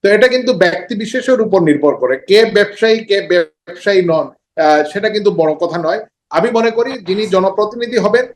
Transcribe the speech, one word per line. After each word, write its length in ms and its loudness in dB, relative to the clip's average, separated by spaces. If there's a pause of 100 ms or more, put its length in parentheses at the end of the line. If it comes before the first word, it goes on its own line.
তো 60 2
এটা 200 4
কিন্তু 240 0
ব্যক্তি 420 -2
বিশেষের 460 -2
উপর 200 2
নির্ভর 340 2
করে, 220 -2
কে 280 2
ব্যবসায়ী, 600 0
কে 160 -2
ব্যবসায়ী 800 -2
নন, 280 0 (320)
আহ, 220 4
সেটা 240 -4
কিন্তু 220 0
বড় 240 0
কথা 240 -4
নয়। 280 -4 (240)
আমি 200 0
মনে 200 0
করি 220 -2 (120)
যিনি 220 -4
জনপ্রতিনিধি 720 -2
হবেন 260 0 (120)